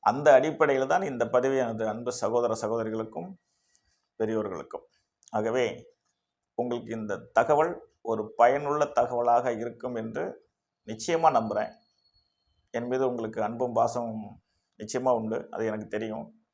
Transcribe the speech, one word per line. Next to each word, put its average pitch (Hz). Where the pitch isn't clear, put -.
அந்த 143
அடிப்படையில் 139
தான் 170
இந்த 123
பதிவை 127
எனது 113
அன்பு 120
சகோதர 117
சகோதரிகளுக்கும் 110
பெரியோர்களுக்கும். 107
ஆகவே, 113
உங்களுக்கு 120
இந்த 107
தகவல் -
ஒரு 110
பயனுள்ள 143
தகவலாக 120
இருக்கும் 120
என்று 113
நிச்சயமா 110
நம்புறேன். 107
என் 120
மீது 131
உங்களுக்கு 113
அன்பும் 120
பாசமும் 113
நிச்சயமா 123
உண்டு, 113
அது 113
எனக்கு 107
தெரியும். 107